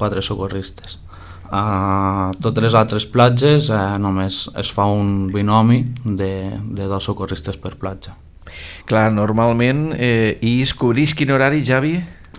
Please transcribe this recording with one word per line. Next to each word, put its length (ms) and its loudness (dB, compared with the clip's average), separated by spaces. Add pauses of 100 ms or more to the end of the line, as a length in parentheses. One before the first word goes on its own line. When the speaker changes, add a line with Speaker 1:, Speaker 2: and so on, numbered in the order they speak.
Speaker 1:
quatre 260 -2
socorristes. 720 -8 (560)
A 760 0 (100)
totes 240 0
les 80 2
altres 320 2
platges, 640 4
eh, 140 0 (180)
només 460 -2 (100)
es 160 -6
fa 160 2
un 400 0
binomi 540 4 (200)
de, 300 -2 (320)
de 240 -6
dos 160 -4
socorristes 560 -6
per 160 -10
platja. 400 -10 (720)
Speaker 2:
Clar, 240 4
normalment, 800 2
eh, 480 0
i 240 2
es 80 -2
cobrix 400 2
quin 160 0
horari, 320 2
Javi? 320 0 (460)